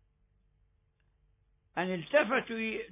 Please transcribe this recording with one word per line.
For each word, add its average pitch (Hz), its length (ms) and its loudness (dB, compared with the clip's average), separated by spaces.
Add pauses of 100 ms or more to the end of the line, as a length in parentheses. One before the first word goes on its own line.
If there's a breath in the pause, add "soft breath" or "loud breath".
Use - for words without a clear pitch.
(1800)
أن 185 160 -2
التفتوا 220 960 0